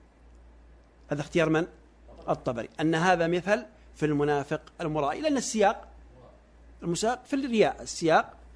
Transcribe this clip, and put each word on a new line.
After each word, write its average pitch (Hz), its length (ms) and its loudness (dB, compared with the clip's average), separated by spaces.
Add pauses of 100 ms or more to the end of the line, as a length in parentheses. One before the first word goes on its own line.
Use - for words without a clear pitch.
(1080)
هذا 147 120 -4
اختيار 160 280 0
من؟ 160 180 2 (640)
الطبري، 127 400 -4 (100)
أن 160 160 2
هذا 170 320 2
مثل 190 380 -2 (300)
في 156 100 -4
المنافق 147 560 0 (200)
المرائي، 151 400 -4
لأن 294 160 0
السياق 220 500 0 (960)
المساق 214 420 -2
في - 100 -6
الرياء، 233 460 2
السياق 165 520 0 (220)